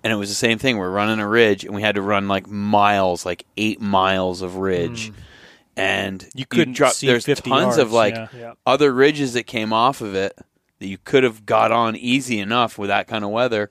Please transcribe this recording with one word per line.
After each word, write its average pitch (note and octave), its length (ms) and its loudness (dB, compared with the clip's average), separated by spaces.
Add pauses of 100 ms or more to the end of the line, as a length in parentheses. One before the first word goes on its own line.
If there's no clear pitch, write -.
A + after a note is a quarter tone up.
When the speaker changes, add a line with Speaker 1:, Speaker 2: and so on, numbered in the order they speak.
Speaker 1:
And A2+ 80 0
it G#2+ 40 0
was G2+ 120 -6
the - 60 -8
same A2+ 240 0
thing. C3 200 -2
We're F#2 120 -4
running G#2 280 0
a G#2 100 -4
ridge, G#2+ 360 4
and F#2 100 -10
we G2+ 80 -4
had G#2 140 0
to G2+ 60 -2
run, G2+ 260 0
like, G2 200 -2
miles, G2+ 760 2
like, F2 180 -8 (140)
eight G#2+ 240 -2
miles F#2+ 580 0
of F#2 160 -8
ridge. F#2+ 540 -4
Speaker 2:
Mm. G#2 40 -20 (640)
Speaker 1:
And G2 580 -4
Speaker 3:
You - 120 -10
couldn't B2+ 280 0
Speaker 1:
drop, B2+ 180 4
Speaker 3:
see - 140 -4
Speaker 1:
there's A#2+ 200 2
Speaker 3:
fifty C3+ 240 -2
Speaker 1:
tons C3 260 2
of, B2 140 2
Speaker 3:
yards, - 20 -2
Speaker 1:
like, A2+ 220 4
Speaker 3:
yeah. A2+ 200 -10
Speaker 2:
Yep. A#2 320 -18
Speaker 1:
other C#3 280 4
ridges C#3 400 2
that A#2+ 120 -2
came A2 260 -4
off A#2+ 280 2
of G#2 140 -6
it G2 220 -2 (420)
that F#2+ 80 -12
you F#2+ 100 -8
could - 280 2
have A2 200 -4
got A2 280 2
on A2+ 240 0
easy B2 420 -2
enough A2 400 -2
with G#2 100 -6
that G2 200 0
kind A2 160 -6
of G2+ 60 -6
weather. A2 400 -2